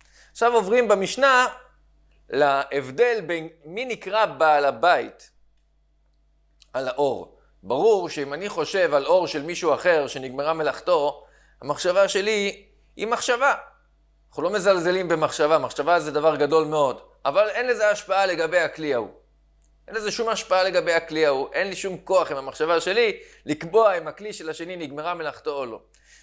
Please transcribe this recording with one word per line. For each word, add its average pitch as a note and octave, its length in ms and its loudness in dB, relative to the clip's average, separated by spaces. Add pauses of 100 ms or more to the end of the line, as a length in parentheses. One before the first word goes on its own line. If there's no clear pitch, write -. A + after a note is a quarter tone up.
(320)
עכשיו A#3+ 220 2
עוברים A3+ 340 2
במשנה B3 600 2 (800)
להבדל C#3 960 0
בין E3 240 -6 (160)
מי G3+ 200 -10
נקרא G#3+ 400 -2
בעל D3 400 4
הבית C3 640 0 (1400)
על C3 140 -4
האור. B2+ 520 -4 (240)
ברור E3+ 460 2
שאם C#3 240 -8
אני F#3 160 -8
חושב E3+ 440 0
על C#3 120 2
אור E3+ 220 4
של D3 160 -6
מישהו E3 300 -2
אחר D#3 340 2
שנגמרה C3+ 460 -6
מלאכתו, D3 720 -2 (360)
המחשבה E3+ 460 2
שלי G3+ 580 -2 (300)
היא G#3+ 120 -6
מחשבה. A#3+ 480 0 (720)
אנחנו D3 140 -6
לא F3 60 0
מזלזלים F#3 580 2
במחשבה, D#3 500 2
מחשבה D3 420 0
זה D3+ 120 -4
דבר D3+ 240 2
גדול D3 300 2
מאוד, D3+ 360 0 (240)
אבל F#3+ 240 2
אין A#3+ 180 -4
לזה G#3 220 2
השפעה G3 360 0
לגבי E3 340 0
הכלי D3+ 340 -2
ההוא. A2 160 -2 (800)
אין G#3 80 -12
לזה G#3 160 -4
שום A3+ 180 -4
השפעה F#3 340 0
לגבי F3 300 0
הכלי D#3+ 320 0
ההוא, C#3 280 0
אין F#3 140 -2
לי F#3 80 -8
שום F#3+ 220 -8
כוח E3+ 340 0
עם C#3 60 -4
המחשבה D#3 440 -2
שלי G#3 380 0 (260)
לקבוע F3+ 520 2
אם D#3+ 100 -8
הכלי G3+ 260 -12
של D#3+ 160 -10
השני E3+ 260 -10
נגמרה D#3 380 -8
מלאכתו D3+ 440 -8
או C3+ 80 -6
לא. A2 160 -12 (420)